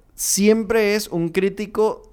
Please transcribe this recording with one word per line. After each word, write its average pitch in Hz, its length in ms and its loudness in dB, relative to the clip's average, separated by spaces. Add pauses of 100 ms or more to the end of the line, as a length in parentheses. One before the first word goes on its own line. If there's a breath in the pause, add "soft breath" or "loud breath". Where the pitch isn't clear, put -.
(160)
siempre 214 800 2
es 214 120 -4
un 170 220 -2
crítico 196 840 -2